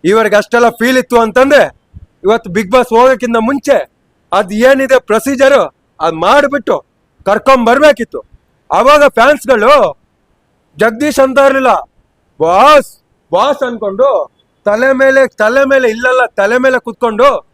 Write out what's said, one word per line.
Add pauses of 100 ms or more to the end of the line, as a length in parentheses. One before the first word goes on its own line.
ಇವ್ರಿಗೆ
ಅಷ್ಟೆಲ್ಲ
ಫೀಲ್
ಇತ್ತು
ಅಂತಂದ್ರೆ (480)
ಇವತ್ತು
Bigg
Boss
ಹೋಗಕ್ಕಿಂತ
ಮುಂಚೆ (440)
ಅದ್
ಏನಿದೆ
ಪ್ರೊಸೀಜರ್ (260)
ಅದ್
ಮಾಡ್ಬಿಟ್ಟು (400)
ಕರ್ಕೊಂಡ್
ಬರ್ಬೇಕಿತ್ತು. (520)
ಅವಾಗ
ಫ್ಯಾನ್ಸ್ಗಳು (800)
ಜಗದೀಶ್
ಅಂತ
ಇರ್ಲಿಲ್ಲ, (680)
"ಬಾಸ್, (300)
ಬಾಸ್"
ಅನ್ಕೊಂಡು (340)
ತಲೆ
ಮೇಲೆ,
ತಲೆ
ಮೇಲೆ,
ಇಲ್ಲಲ್ಲ,
ತಲೆ
ಮೇಲೆ
ಕುತ್ಕೊಂಡು